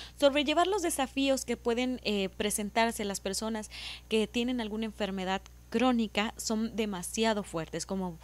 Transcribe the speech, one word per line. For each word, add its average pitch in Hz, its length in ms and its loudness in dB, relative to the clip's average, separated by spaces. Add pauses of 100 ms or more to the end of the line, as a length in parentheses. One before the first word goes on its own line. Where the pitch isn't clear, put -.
(200)
Sobrellevar 294 460 4
los 381 160 0
desafíos 277 640 0
que 233 100 -2
pueden, 247 480 -2
eh, 196 320 0
presentarse 220 680 0
las 196 140 -4
personas 214 500 -4 (400)
que 220 160 4
tienen 240 340 0
alguna 220 260 -2
enfermedad 190 580 -2 (260)
crónica 226 680 2
son 220 380 -2
demasiado 208 680 0
fuertes. 165 420 -6
Como 185 380 -2